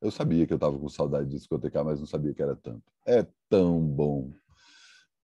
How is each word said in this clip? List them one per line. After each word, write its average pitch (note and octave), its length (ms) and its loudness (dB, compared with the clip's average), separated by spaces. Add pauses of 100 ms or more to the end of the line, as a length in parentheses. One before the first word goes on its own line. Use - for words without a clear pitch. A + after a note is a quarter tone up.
eu G#2+ 120 -2
sabia E2 340 2
que D#2+ 80 0
eu D2 40 0
tava C#2+ 200 0
com C#2+ 100 -8
saudade C#2+ 400 -2
de C#2+ 80 -6
discotecar, D2+ 480 -4
mas D2+ 140 -2
não D2 80 -10
sabia D2 260 -4
que - 80 -8
era C#2+ 140 -2
tanto. A#1 300 -12 (200)
É A#2 220 4 (220)
tão F2 360 4
bom. C#2+ 480 -2 (1000)